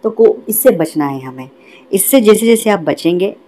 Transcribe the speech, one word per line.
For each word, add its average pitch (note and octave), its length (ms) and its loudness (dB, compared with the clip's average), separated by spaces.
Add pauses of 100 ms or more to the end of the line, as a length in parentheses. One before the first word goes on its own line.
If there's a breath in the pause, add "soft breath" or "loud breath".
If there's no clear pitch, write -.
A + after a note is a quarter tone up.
तो A3 60 -2
को-, A3 260 2 (140)
इससे A3 200 0
बचना D#3+ 380 -2
है C#3 140 -8
हमें। C3 280 -16 (420 soft breath)
इससे B3 300 2
जैसे G#3+ 240 4
जैसे A3+ 240 2
आप G3+ 100 0
बचेंगे F3 560 -2 (120)